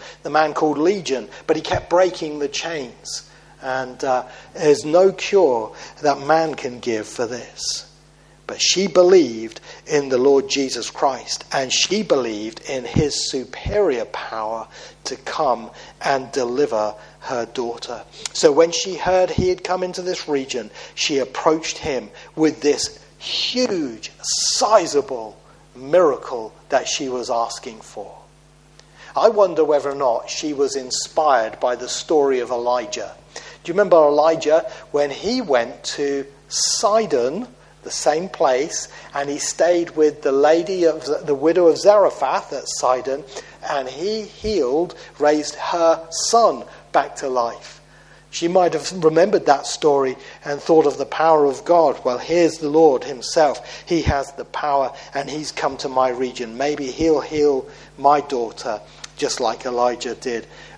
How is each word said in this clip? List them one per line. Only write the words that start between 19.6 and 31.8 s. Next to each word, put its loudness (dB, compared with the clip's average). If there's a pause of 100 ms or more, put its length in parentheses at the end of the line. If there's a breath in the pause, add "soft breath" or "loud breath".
come -4
into -6
this -6
region, -4 (240 loud breath)
she -2
approached -2
him -6 (240 loud breath)
with 0
this -2 (200)
huge, -4
sizable 0 (360 soft breath)
miracle 0 (160)
that 0
she -4
was -6
asking -6
for. -18 (1040 loud breath)
I 6
wonder 4
whether 2
or -6
not 0
she -6
was -2
inspired 0
by 0
the -10